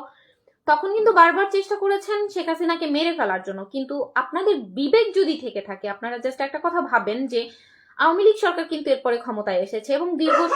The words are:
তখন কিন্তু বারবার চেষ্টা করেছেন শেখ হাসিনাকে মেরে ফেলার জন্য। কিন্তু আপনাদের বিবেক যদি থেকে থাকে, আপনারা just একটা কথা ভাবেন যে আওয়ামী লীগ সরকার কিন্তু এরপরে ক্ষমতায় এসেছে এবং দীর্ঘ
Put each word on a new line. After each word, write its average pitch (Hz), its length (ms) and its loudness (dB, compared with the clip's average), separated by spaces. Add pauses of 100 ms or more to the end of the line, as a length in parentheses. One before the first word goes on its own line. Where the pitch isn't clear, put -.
(640)
তখন 311 280 4
কিন্তু 440 200 4
বারবার 339 380 6
চেষ্টা 392 240 -2
করেছেন 403 540 -2
শেখ 349 180 -8
হাসিনাকে 330 400 -2
মেরে 311 260 0
ফেলার 196 300 -2
জন্য। 196 220 -8
কিন্তু 269 500 -6
আপনাদের 339 400 0
বিবেক 285 600 0
যদি 330 220 2
থেকে 214 240 -8
থাকে, 202 280 -10
আপনারা 226 280 -8
just 262 260 -6
একটা 277 200 -6
কথা 349 180 0
ভাবেন 247 460 -2
যে 240 220 -4 (480)
আওয়ামী 339 260 4
লীগ 427 120 6
সরকার 349 300 -2
কিন্তু 302 240 -4
এরপরে 254 280 0
ক্ষমতায় 208 420 -4
এসেছে 214 340 -4
এবং 330 240 -2
দীর্ঘ 320 380 2